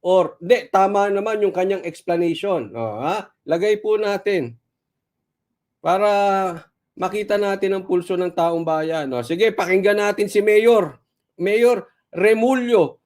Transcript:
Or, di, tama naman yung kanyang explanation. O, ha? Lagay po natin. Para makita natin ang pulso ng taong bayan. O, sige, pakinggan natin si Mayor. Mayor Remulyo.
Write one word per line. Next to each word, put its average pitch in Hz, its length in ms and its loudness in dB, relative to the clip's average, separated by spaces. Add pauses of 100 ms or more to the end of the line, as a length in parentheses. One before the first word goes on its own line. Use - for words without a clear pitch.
Or, 180 400 0
di, 190 300 2
tama 202 380 2
naman 208 340 -2
yung 190 100 0
kanyang 185 300 -2
explanation. 170 880 -4
O, 113 300 -6
ha? 190 260 -6 (160)
Lagay 208 380 0
po 214 160 0
natin. 196 640 -4 (1200)
Para 190 280 2 (840)
makita 208 480 -4
natin 196 320 -2
ang 190 160 -4
pulso 180 240 -2
ng 180 160 -2
taong 170 320 -2
bayan. 160 560 -4
O, 117 80 -6
sige, 175 240 0
pakinggan 196 480 0
natin 208 320 -2
si 208 160 0
Mayor. 214 560 4 (400)
Mayor 226 480 2 (240)
Remulyo. 220 920 2